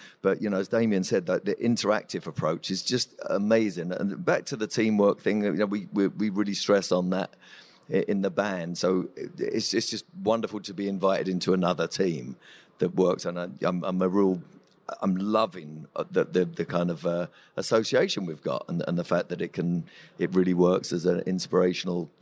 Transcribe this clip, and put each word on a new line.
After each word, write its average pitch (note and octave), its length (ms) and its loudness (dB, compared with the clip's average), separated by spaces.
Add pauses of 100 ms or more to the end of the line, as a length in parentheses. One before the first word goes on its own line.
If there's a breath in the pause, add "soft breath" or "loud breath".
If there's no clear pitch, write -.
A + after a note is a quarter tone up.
(220 loud breath)
But, F#2+ 200 2
you G#2 80 -2
know, G2 80 0
as F#2+ 120 -2
Damien A2 340 2
said, F#2 220 0
that F#2 200 0
the G2 100 0
interactive G#2 680 0
approach D#2+ 460 -2
is F#2+ 120 -2
just - 300 -2 (160)
amazing. G2+ 640 2
And F#2 320 -4
back - 220 0
to C#3+ 100 -6
the G#2+ 120 -4
teamwork G#2+ 520 4
thing, G#2 240 0
you G2+ 100 0
know, G2 120 2
we, G2+ 260 -4
we, G3 160 4
we G#2+ 220 0
really G3+ 240 -2
stress G2+ 380 2
on F2+ 180 2
that F#2 260 -2 (560 loud breath)
i-, - 160 2
in G2+ 140 0
the G2 100 0
band. F2+ 460 -2
So F#2 320 0 (280)
it's, - 360 -2
it's A2 160 0
just A2 160 -6 (180)
wonderful G#2+ 380 0
to G2 120 -14
be G2 140 -4
invited F#2+ 400 0
into F#2 260 2
another F2 340 2
team E2 500 -4 (400 loud breath)
that F2+ 180 -2
works. F2+ 300 2
And F2 120 -4
I, F2 100 -6 (160)
I'm, F2+ 200 0
I'm F#2 180 -2
a F#2+ 60 2
real, F#2 340 2 (600)
I'm G2 140 2
loving, F#2 800 -2
uh, E2 160 -2
the, F2+ 140 2
the, F2+ 180 2
the E2+ 220 -4
kind F2 260 0
of, E2 140 -6
uh, F2 220 -2 (280 soft breath)
association A2+ 680 0
we've D#2+ 160 -8
got C2+ 260 -4
and, E2+ 200 -2
and E2+ 100 -2
the F2 80 -2
fact F2 240 0
that F2 120 -6
it E2+ 120 -6
can, F2 320 -2 (340 loud breath)
it F2+ 160 0
really F#2 180 4
works F2+ 380 4
as E2+ 140 -2
an F2 160 2
inspirational F2+ 880 0 (120)